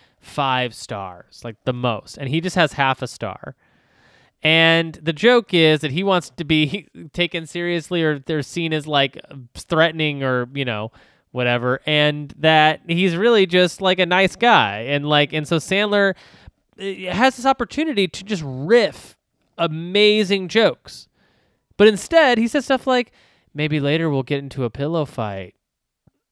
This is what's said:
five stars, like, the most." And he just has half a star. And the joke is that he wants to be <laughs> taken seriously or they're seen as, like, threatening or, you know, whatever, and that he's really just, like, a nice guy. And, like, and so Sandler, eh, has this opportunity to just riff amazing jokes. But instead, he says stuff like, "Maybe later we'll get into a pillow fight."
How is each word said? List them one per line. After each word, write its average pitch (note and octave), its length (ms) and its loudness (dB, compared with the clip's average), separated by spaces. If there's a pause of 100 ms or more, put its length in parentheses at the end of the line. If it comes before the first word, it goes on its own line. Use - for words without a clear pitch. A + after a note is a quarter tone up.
(200)
five B2+ 540 -2
stars, F#2+ 680 -14
like, A#2 120 -12 (100)
the B2+ 80 -2
most." A#2+ 440 -6
And C#3+ 100 -10
he D#3 140 -4
just F3 140 -8
has E3 180 2
half C3+ 300 0
a - 40 -6
star. - 480 -12 (880)
And E3 580 2
the D#3 120 -4
joke A3+ 400 2
is D#3 280 4
that D3 100 -6
he E3+ 120 -4
wants F#3+ 280 -2
to - 120 -12
be D#3 440 0 (120)
<laughs> E3 140 -20
taken E3+ 320 -4
seriously F3 580 -4
or D3+ 160 0
they're D3+ 220 -4
seen E3 320 -6
as, D3+ 140 -6
like, C#3 340 -2 (340)
threatening D#3+ 680 0
or, B2 300 -2
you C#3 120 -4
know, A2 260 -4 (400)
whatever, B2 540 0
and D3 540 0
that D#3 480 4
he's E3+ 280 0
really G#3+ 300 4
just, F3+ 360 2
like, F#3 180 2
a F3+ 60 2
nice F3+ 300 2
guy. B2+ 520 2
And, C#3+ 200 -2
like, D3 240 2
and D3+ 160 -6
so E3+ 100 0
Sandler, G3+ 580 0 (640)
eh, F#3+ 340 -10
has B3+ 240 2
this A#3+ 80 -10
opportunity C4 640 0
to - 160 -14
just G3 220 -6
riff D3+ 720 0 (440)
amazing F#3 880 2
jokes. - 600 -2 (680)
But G#3 100 8
instead, B3 500 4
he A#3 100 0
says C4+ 180 -2
stuff C4 220 -2
like, B3 240 -2 (420)
"Maybe D3+ 260 -2
later D#3 300 0
we'll C#3 140 -2
get C#3 160 -4
into C#3 260 -8
a A2+ 40 -4
pillow D3+ 360 -4
fight." G2 500 -8 (760)